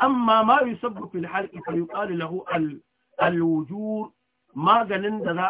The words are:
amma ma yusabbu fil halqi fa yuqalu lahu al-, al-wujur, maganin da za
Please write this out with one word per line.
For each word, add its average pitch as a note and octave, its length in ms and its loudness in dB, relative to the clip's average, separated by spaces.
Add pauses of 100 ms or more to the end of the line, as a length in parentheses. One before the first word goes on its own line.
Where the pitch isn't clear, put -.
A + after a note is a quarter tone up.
amma A#3+ 420 4
ma B3 180 6
yusabbu A3 500 -4
fil E3+ 140 -6
halqi - 400 -8
fa - 80 -6
yuqalu E3+ 440 -4
lahu E3+ 340 -6
al-, D#3 280 -2 (400)
al-wujur, F3 920 -2 (440)
maganin G3+ 680 2
da E3+ 100 -2
za F3+ 160 0